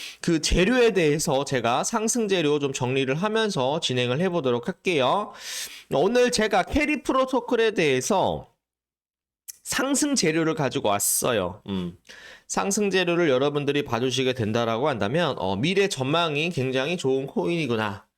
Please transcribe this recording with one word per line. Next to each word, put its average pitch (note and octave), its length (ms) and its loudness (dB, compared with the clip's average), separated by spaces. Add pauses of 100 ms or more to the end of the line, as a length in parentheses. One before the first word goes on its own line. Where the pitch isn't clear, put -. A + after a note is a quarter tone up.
(200)
그 E3 200 2
재료에 A3+ 500 4
대해서 D#3 540 2
제가 B2+ 400 0
상승 A3+ 420 -2
재료 D#3+ 320 2
좀 C#3+ 140 -2
정리를 C3 420 0
하면서 F3+ 640 0
진행을 B2 420 0
해보도록 C#3+ 460 0
할게요. F3+ 680 0 (600)
오늘 A#3+ 400 4
제가 G#3+ 320 2
캐리 D4 400 0
프로토콜에 B3 680 2
대해서 C3+ 800 0 (1120)
상승 C#4 540 0
재료를 D#3 380 2
가지고 B2 340 -2
왔어요. G2+ 800 0
음. F#2 280 -4 (500)
상승 G3+ 440 -2
재료를 F3 400 2
여러분들이 C#3+ 540 0
봐주시게 B2+ 500 0
된다라고 A2+ 540 0
한다면, C3 500 -2
어, F#2+ 180 -2
미래 F#3 320 2
전망이 D#3 640 -2
굉장히 C3 480 -2
좋은 C3+ 280 -2
코인이구나 A#2+ 800 -4 (120)